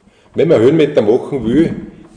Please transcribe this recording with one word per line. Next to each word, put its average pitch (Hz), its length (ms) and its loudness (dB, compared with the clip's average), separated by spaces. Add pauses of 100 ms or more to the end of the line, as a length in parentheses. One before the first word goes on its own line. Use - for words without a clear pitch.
(340)
wenn 135 140 0
man 135 120 2
Höhenmeter 139 400 2
machen 117 440 -2
will, 147 320 0 (400)